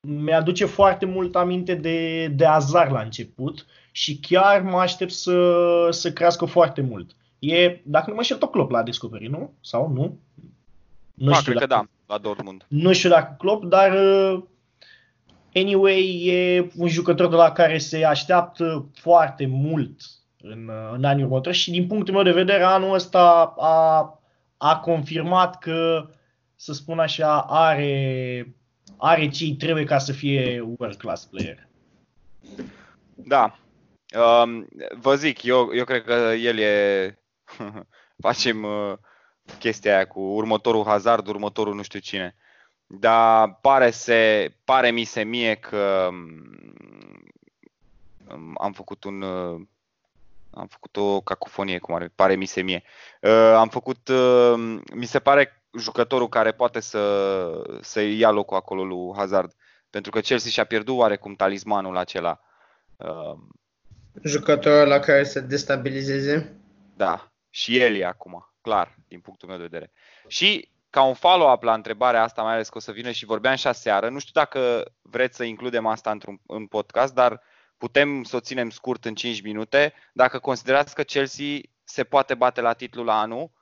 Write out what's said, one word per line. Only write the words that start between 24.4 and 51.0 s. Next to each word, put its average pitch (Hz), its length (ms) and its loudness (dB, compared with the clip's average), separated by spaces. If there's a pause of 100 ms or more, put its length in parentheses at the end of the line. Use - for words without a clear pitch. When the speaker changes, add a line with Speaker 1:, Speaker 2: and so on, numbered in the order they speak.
Speaker 1:
a 156 220 2
confirmat 165 800 0
că, 165 500 -2 (460)
să - 180 -14
spun 165 260 -8
așa, 156 420 2
are, 139 1120 0 (420)
are 156 320 2
ce-i 147 260 -6
trebuie 156 280 -2
ca 143 140 0
să 139 140 -2
fie 131 520 -2 (140)
world 110 180 -10
class 92 300 -10
player. - 420 -12 (1500)
Speaker 2:
Da. 123 440 0 (840)
Um, 117 240 -4 (320)
vă 135 160 2
zic, 139 280 -4
eu, 123 320 2
eu 123 100 -2
cred 123 180 -4
că 117 360 0
el 117 180 -2
e, 101 600 0 (400)
<laughs> - 680 -18
facem, 117 380 -2
uh, 104 300 -6 (640)
chestia 107 360 0
aia 95 120 2
cu - 120 -16
următorul 107 680 0
Hazard, 107 420 0
următorul 104 480 -6
nu 104 60 -10
știu 101 180 -14
cine. 95 360 -10 (540)
Dar 113 720 4
pare 131 280 4
se, 110 640 0 (100)
pare 131 280 2
mi 117 120 -4
se 110 200 -8
mie 113 320 -2
că, 98 540 -2 (2250)
um, 80 260 -18
am 101 140 -6
făcut 98 320 -20
un... 98 180 -12
Uh, 90 400 -8 (920)
am 92 140 -16
făcut - 300 -20
o 101 240 -2